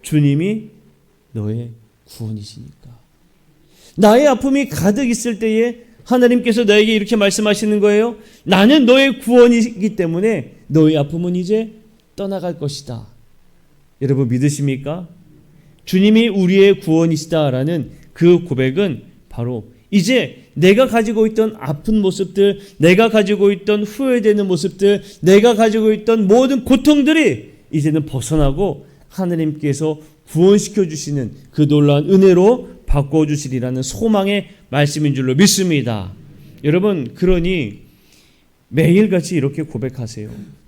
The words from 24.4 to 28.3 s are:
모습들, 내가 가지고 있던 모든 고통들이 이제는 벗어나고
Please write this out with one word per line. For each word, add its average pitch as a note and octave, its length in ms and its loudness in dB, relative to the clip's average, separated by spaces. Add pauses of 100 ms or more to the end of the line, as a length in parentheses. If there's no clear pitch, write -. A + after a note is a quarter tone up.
모습들, G3 560 -2 (180)
내가 G3+ 340 4
가지고 A3 380 2
있던 G#3+ 340 0
모든 B3 380 2
고통들이 C#4+ 840 2 (220)
이제는 D3 340 -2
벗어나고 D3 800 -2 (220)